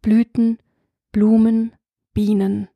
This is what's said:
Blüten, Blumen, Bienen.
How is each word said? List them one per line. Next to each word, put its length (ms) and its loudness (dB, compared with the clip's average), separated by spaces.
Blüten, 560 0
Blumen, 600 0
Bienen. 640 -4